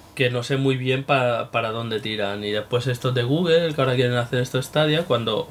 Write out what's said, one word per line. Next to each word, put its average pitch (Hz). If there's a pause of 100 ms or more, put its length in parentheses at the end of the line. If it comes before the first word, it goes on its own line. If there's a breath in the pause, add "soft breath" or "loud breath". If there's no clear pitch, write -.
(140)
que 123
no 120
sé 135
muy 135
bien 127
pa-, 123
para 113
dónde 113
tiran. 104
Y 104
después 120
estos 123
de 120
Google, 165
que 147
ahora 131
quieren 123
hacer 120
esto 123
Stadia, 151
cuando, 110